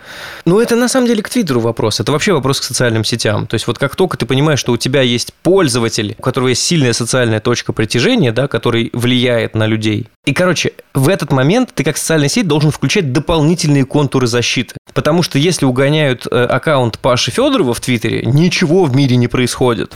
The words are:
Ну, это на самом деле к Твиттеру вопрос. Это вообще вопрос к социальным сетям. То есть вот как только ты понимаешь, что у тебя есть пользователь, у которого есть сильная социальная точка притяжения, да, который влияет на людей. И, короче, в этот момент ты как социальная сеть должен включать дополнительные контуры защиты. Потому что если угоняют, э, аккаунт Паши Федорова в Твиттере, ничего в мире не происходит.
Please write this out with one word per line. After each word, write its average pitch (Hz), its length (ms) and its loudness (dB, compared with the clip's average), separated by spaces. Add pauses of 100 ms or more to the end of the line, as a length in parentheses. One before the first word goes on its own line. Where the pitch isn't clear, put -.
(440)
Ну, 180 160 4
это 233 160 2
на 240 120 2
самом 247 180 2
деле 226 160 0
к - 60 -10
Твиттеру 151 320 0
вопрос. 113 400 -2
Это 120 120 0
вообще 151 200 0
вопрос 135 280 0
к - 40 -6
социальным 113 400 0
сетям. 110 420 -2
То - 80 -4
есть 113 120 -4
вот 120 120 -4
как - 180 -2
только 185 200 0
ты - 80 -4
понимаешь, 139 360 0
что - 120 -2
у 117 40 2
тебя 131 260 0
есть 120 400 -2
пользователь, 120 760 0
у - 40 -18
которого 127 260 0
есть 123 140 0
сильная 139 300 2
социальная 117 480 0
точка - 320 -2
притяжения, 127 600 0
да, 127 160 0
который 117 440 0
влияет 120 600 0
на 110 120 0
людей. 110 400 -2 (180)
И, 143 80 0
короче, 180 400 0 (220)
в 135 140 2
этот 185 240 0
момент 165 420 2
ты 143 100 -2
как 151 120 -2
социальная 151 320 0
сеть 226 200 0
должен 147 220 2
включать 143 420 -2
дополнительные 151 720 2
контуры 135 420 0
защиты. 120 480 -2 (180)
Потому 160 300 0
что - 160 -2
если 156 280 0
угоняют, 135 600 0
э, 123 160 2
аккаунт 123 540 0
Паши 123 320 0
Федорова 226 440 0
в - 60 -6
Твиттере, 110 440 -2
ничего 170 600 2
в 131 120 0
мире 135 200 2
не 120 120 2
происходит. 123 680 -2